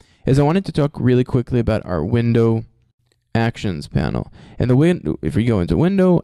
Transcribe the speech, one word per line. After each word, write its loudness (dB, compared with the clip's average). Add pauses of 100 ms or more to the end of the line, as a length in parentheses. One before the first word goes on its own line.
(260)
is 2
I 4
wanted 0
to -8
talk -2
really 2
quickly -2
about -2
our -4
window 0 (680)
actions -4
panel. -4 (260)
And 0
the 4
win-, 0
if -6
we 0
go 0
into 0
window 2